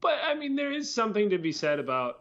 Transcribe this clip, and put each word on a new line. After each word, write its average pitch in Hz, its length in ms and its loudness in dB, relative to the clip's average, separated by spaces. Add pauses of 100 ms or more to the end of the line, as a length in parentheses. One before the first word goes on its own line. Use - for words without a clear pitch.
but, 302 220 2
I 311 120 0
mean, 285 200 -4
there 285 160 -2
is 294 220 -4
something 208 360 2
to 185 80 4
be 160 140 0
said 147 280 0
about 127 420 -2